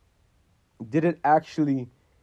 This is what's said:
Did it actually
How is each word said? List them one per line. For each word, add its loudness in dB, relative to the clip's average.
Did 0
it 0
actually 0